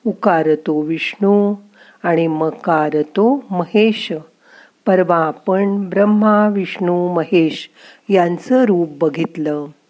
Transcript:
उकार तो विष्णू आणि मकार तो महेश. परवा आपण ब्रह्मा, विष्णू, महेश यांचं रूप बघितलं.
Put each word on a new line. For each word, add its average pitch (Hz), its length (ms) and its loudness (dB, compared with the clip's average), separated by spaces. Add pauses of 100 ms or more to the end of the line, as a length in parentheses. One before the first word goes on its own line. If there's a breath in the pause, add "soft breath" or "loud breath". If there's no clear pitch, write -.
उकार 170 420 0 (180)
तो 151 140 -2
विष्णू 202 720 0 (480 soft breath)
आणि 165 240 0
मकार 156 760 -2
तो 233 480 0
महेश. 208 640 0 (760 soft breath)
परवा 185 300 2
आपण 190 720 -2
ब्रह्मा, 208 600 2
विष्णू, 175 680 -2
महेश 165 560 0 (380 loud breath)
यांचं 190 560 2
रूप 175 260 0
बघितलं. 147 760 -4 (240)